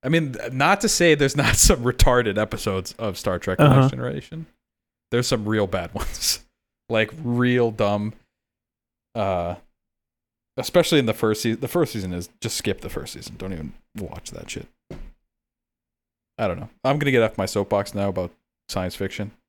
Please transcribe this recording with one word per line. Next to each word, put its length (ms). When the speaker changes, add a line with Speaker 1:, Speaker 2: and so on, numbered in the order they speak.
Speaker 1:
I 60
mean, 240
th-, 200
not 280
to 80
say 260
there's 220
not 200
<laughs> 0
some 280
retarded 540
episodes 600
of 200
Star 200
Trek: 200
The 60
Speaker 2:
Uh-huh. 160
Speaker 1:
Next 100
Generation. 560
There's 160
some 220
real 180
bad 280
<laughs> 0
ones. 460
Like, 240
real 480
dumb. 440
Uh, 420
especially 420
in 80
the 80
first 280
season. 180
The 80
first 240
season 200
is, 160
just 160
skip 240
the 100
first 220
season. 240
Don't 160
even 200
watch 340
that 200
shit. 160
I 100
don't 100
know. 120
I'm 140
gonna 120
get 120
off 140
my 100
soapbox 480
now 140
about 220
science 260
fiction. 380